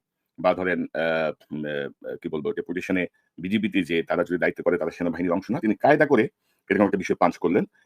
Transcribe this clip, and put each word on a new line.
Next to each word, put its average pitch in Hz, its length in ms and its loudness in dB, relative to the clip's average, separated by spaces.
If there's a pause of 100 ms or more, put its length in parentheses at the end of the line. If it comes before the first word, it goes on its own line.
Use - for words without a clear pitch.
(400)
বা 90 140 4
ধরেন, 90 280 -2
আহ, 80 760 -2
উম, 76 100 -6
আহ, 71 500 -8
কি - 140 -8
বলবো, 78 220 -4
ডেপুটেশনে 87 560 -4 (300)
বিজিবিতে 98 460 0
যে 82 200 0
তারা 85 200 0
যদি 87 140 -2
দায়িত্ব 82 260 -2
করে, 87 140 2
তারা 82 140 -2
সেনাবাহিনীর 87 400 -4
অংশ 95 200 -4
না, 135 80 -2
তিনি - 160 0
কায়দা 151 300 4
করে 135 220 4 (420)
এরকম 98 160 4
একটা 98 120 2
বিষয় - 220 -2
পাঞ্চ 87 180 2
করলেন, 90 280 2 (200)